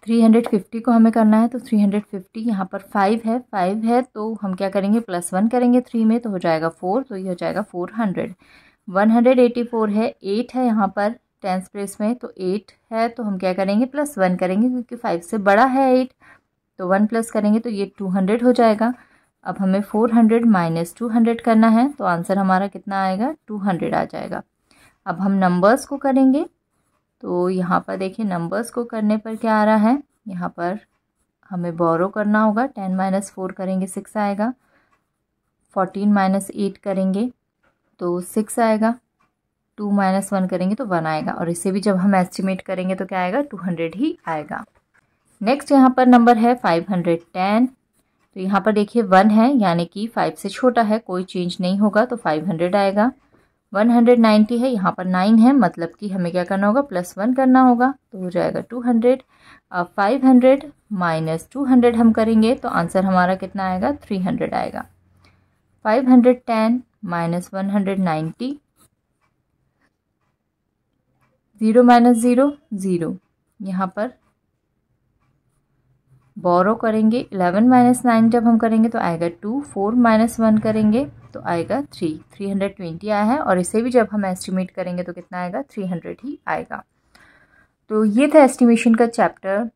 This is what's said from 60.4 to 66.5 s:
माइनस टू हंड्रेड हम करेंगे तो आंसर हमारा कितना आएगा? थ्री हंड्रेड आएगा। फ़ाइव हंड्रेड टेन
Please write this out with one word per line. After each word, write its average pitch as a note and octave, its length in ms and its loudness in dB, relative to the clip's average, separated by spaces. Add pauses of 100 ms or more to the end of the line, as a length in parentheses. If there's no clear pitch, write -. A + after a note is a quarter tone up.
माइनस D#3+ 580 -4
टू C#4 120 -4
हंड्रेड B3 320 4
हम A3+ 160 4
करेंगे A3 440 2
तो B3+ 140 -8
आंसर F3 340 -2
हमारा F#3 320 2
कितना F#3+ 280 -10
आएगा? F#3+ 300 -2
थ्री G#3 260 -8
हंड्रेड F3 340 -4
आएगा। - 320 -6 (960)
फ़ाइव B3 260 4
हंड्रेड B3 360 8
टेन A3+ 360 0 (240)